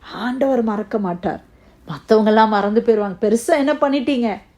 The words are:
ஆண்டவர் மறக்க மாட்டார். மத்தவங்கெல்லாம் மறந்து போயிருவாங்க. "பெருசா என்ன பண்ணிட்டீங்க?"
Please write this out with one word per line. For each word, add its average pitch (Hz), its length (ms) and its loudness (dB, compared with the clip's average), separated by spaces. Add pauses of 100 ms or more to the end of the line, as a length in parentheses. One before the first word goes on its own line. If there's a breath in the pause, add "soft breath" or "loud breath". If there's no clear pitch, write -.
(140)
ஆண்டவர் 254 500 0
மறக்க 214 360 -4
மாட்டார். 175 440 -6 (440 soft breath)
மத்தவங்கெல்லாம் 220 600 2
மறந்து 208 340 0
போயிருவாங்க. 208 460 0
"பெருசா 226 200 0
என்ன 294 260 0
பண்ணிட்டீங்க?" 269 640 -2 (200)